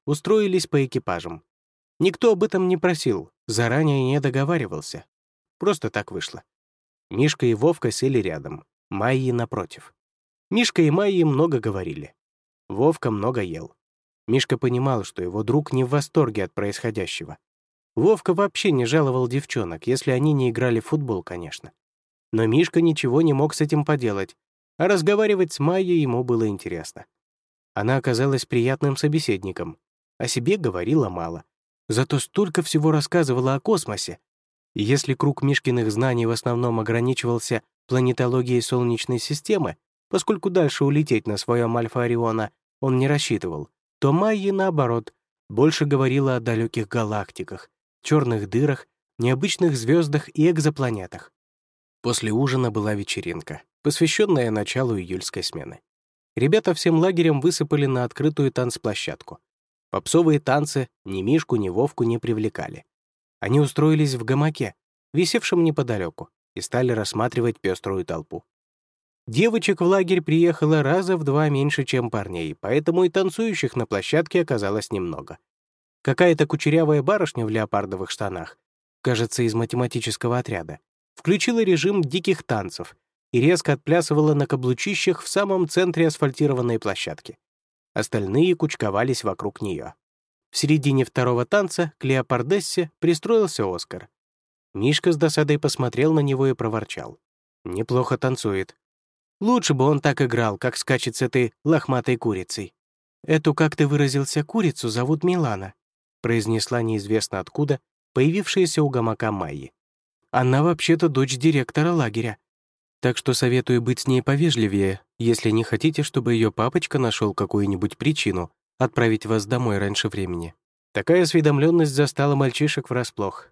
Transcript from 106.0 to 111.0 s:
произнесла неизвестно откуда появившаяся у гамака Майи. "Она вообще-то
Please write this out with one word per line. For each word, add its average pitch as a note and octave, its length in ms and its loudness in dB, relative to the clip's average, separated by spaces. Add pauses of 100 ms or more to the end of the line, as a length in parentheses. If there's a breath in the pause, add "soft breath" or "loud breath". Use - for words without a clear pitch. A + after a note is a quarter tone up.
произнесла A2+ 600 0
неизвестно G#2 580 -2
откуда C#3 400 -4 (340)
появившаяся E3 680 2
у D3 60 2
гамака A2+ 420 -2
Майи. D2 420 -8 (580)
"Она B2+ 320 4
вообще-то E3 460 2